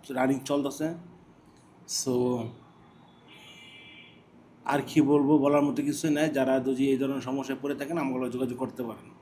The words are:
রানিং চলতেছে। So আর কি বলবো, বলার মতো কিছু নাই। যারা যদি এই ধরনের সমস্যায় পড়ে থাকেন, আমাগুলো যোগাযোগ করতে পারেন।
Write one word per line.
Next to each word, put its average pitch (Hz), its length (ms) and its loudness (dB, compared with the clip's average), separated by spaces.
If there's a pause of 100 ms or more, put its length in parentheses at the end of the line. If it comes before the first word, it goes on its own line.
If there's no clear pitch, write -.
রানিং 131 360 2
চলতেছে। 143 480 -2 (1080)
So 123 400 0 (2250)
আর 143 220 0
কি 156 140 4
বলবো, 147 360 6
বলার 143 240 4
মতো 143 200 0
কিছু 143 280 -2
নাই। 151 200 2
যারা 131 300 2
যদি 131 300 0
এই 135 80 4
ধরনের 135 240 -2
সমস্যায় 131 400 -6
পড়ে 143 140 -4
থাকেন, 143 220 -6
আমাগুলো 127 320 -2
যোগাযোগ 123 280 -4
করতে 123 260 -8
পারেন। 110 280 -12 (100)